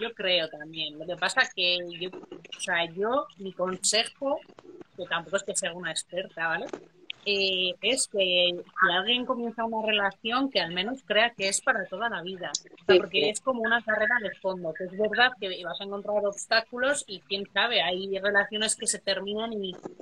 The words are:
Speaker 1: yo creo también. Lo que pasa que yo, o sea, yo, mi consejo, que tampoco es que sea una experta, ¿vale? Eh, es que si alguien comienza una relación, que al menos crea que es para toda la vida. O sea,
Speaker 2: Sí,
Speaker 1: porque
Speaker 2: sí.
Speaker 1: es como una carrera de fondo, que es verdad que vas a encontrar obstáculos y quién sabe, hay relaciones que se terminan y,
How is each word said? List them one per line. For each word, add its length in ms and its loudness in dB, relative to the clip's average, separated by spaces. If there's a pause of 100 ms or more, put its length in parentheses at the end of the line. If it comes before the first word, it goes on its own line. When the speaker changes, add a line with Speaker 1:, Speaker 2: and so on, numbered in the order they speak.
Speaker 1:
yo 140 -4
creo 340 2
también. 500 -10
Lo 80 -10
que 100 -4
pasa 260 2 (120)
que 220 2 (240)
yo, 80 -4
o 520 -14
sea, 260 0
yo, 400 0 (100)
mi 160 -10
consejo, 880 0 (560)
que 80 -6
tampoco 320 -2
es 60 0
que 120 -6
sea 200 -2
una 160 -6
experta, 580 -4
¿vale? 160 -2 (600)
Eh, 580 2
es 260 0
que 420 4
si 420 2
alguien 340 2
comienza 380 -2
una 220 -2
relación, 640 0
que 100 2
al 120 -2
menos 340 -4
crea 300 4
que 120 0
es 120 0
para 240 2
toda 240 -4
la 140 -6
vida. 280 -6
O 40 -12
sea, 180 -8 (160)
Speaker 2:
Sí, 100 10
Speaker 1:
porque 220 2
Speaker 2:
sí. 80 4
Speaker 1:
es 140 -4
como 180 0
una 220 2
carrera 400 2
de 140 -4
fondo, 360 -4
que 120 -6
es 140 -10
verdad 400 4
que 260 -6
vas 160 -6
a 40 -6
encontrar 400 -2
obstáculos 840 0
y 140 -10
quién 320 -4
sabe, 300 2
hay 360 -2
relaciones 560 2
que 140 -8
se 120 0
terminan 520 -2
y, 240 -6 (260)